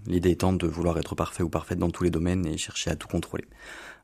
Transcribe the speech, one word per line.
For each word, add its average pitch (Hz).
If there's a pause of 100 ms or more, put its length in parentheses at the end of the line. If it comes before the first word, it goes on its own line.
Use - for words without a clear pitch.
L'idée 90
étant 92
de 87
vouloir 82
être -
parfait -
ou 80
parfaite 87
dans 87
tous 87
les 87
domaines 87
et 80
chercher -
à 80
tout -
contrôler. - (580)